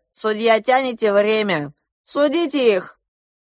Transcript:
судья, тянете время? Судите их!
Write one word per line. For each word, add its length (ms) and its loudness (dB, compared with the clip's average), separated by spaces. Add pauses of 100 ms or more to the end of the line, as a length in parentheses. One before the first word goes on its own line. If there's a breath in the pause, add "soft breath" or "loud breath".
(140)
судья, 480 0
тянете 520 0
время? 600 0 (320)
Судите 680 0
их! 240 -8 (600)